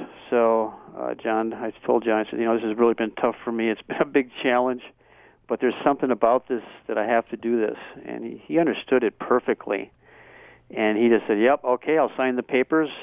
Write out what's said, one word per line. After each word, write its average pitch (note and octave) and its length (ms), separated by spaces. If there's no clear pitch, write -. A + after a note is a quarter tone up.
So, A2+ 420
uh, B2 180
John, A2+ 380
I A2+ 200
told A#2+ 200
John, A2 200
I - 60
said, A#2+ 80
"You A#2 80
know, A2+ 80
this A2+ 100
has G#2+ 140
really A#2 160
been A2 180
tough A#2 320
for A#2 80
me. A2+ 160
It's G#2+ 140
been - 180
a D#3 60
big C#3 240
challenge, B2 400
but A#2 140
there's A#2+ 140
something C#3 260
about A#2+ 380
this A#2+ 140
that A2+ 100
I G#2+ 80
have A#2 240
to A#2+ 80
do A#2 240
this." A2 160
And A#2 180
he, A#2 220
he D3+ 120
understood C3 460
it G#2 140
perfectly. A2+ 720
And G#2+ 240
he A#2 120
just A2+ 180
said, G#2+ 140
"Yep, C3 240
okay, C3 340
I'll B2+ 180
sign C3 200
the B2 80
papers D3 460